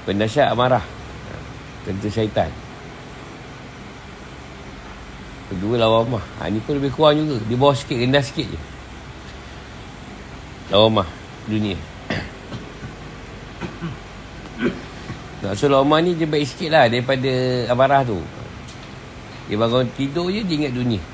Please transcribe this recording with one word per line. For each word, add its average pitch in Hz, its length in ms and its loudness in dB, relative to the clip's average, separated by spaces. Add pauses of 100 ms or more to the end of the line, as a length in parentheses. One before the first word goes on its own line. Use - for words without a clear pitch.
Pendahsyat 110 480 4
amarah. 120 320 4 (1000)
Tentera 101 240 -2
syaitan. 101 420 0 (3000)
Kedua 104 240 0
lawamah. 113 460 6 (180)
Ha, 80 80 -2
ni 107 140 2
pun 143 180 0
lebih 139 100 2
kurang 151 300 6
juga. 151 160 0 (100)
Di 117 80 2
bawah 139 220 6
sikit, - 180 -4
rendah 127 280 4
sikit 131 260 -4
je. 82 100 -8 (2250)
Lawamah 107 340 8 (380)
dunia. 107 320 0 (3750)
Nah, 98 160 -2
so 143 80 2
lawamah 143 400 8
ni 180 80 4
dia 160 160 0
baik 151 160 2
sikit - 240 -6
lah 151 220 8
daripada 131 400 2 (400)
amarah 135 340 6
tu. 104 140 0 (1300)
Dia 104 100 0
bangun 117 240 4 (140)
tidur 160 340 0
je, 208 160 0
dia 165 160 2
ingat 139 80 0
dunia. 120 300 2 (120)